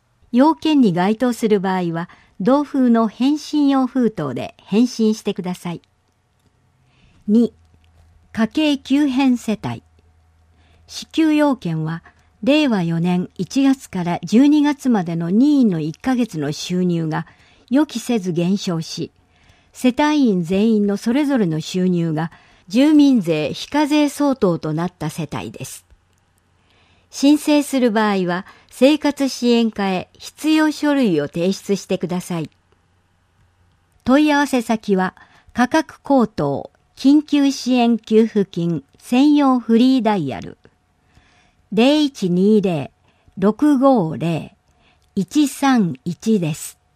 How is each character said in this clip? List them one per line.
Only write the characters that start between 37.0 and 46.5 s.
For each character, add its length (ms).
急 280
支 220
援 260
給 280
付 180
金 400
専 360
用 240
フ 200
リ 220
ー 20
ダ 140
イ 120
ヤ 120
ル、 180
零 300
一 260
二 320
零 300
六 400
五 380
零 380
一 340
三 460
一 360
で 140